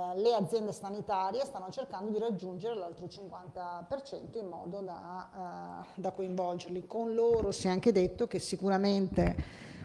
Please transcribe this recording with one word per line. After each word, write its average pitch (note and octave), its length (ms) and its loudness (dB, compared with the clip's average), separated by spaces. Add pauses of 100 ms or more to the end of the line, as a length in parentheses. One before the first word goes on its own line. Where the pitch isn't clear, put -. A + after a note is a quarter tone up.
(160)
le A3+ 180 6
aziende G#3+ 380 0
sanitarie G3+ 720 -2
stanno F#3+ 260 -8
cercando G3 400 -6
di G#3+ 100 0
raggiungere F#3 560 -2
l'altro F3 340 -8
cinquanta F3+ 760 -10
per C4+ 160 -4
cento - 360 -10
in G#3 100 -4
modo F3+ 320 -8
da, F3+ 1040 -10
eh, - 160 -12
da F#3 120 0
coinvolgerli. F3+ 760 -2
Con A3+ 260 0
loro A3+ 380 6
si - 160 0
è - 20 6
anche F#3+ 220 6
detto F#3 360 4
che F#3 120 -2
sicuramente F#3+ 1300 2 (140)